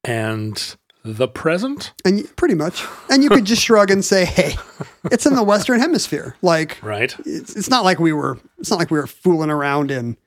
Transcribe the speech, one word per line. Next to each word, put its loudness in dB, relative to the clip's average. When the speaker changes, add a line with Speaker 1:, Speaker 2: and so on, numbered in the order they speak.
Speaker 1:
and -6
the -2
present. -4
Speaker 2:
And 2
y-, -4
pretty 2
much. -4
And 6
you 4
could 6
just 2
shrug 6
and 2
say, 2
"Hey, 0
it's 0
in 4
the 2
Western 2
Hemisphere." -2
Like, 0
Speaker 1:
Right. -4
Speaker 2:
it's, -10
it's -8
not 2
like 2
we 2
were, -4
it's -10
not 0
like -2
we 0
were -6
fooling 0
around 0
in -6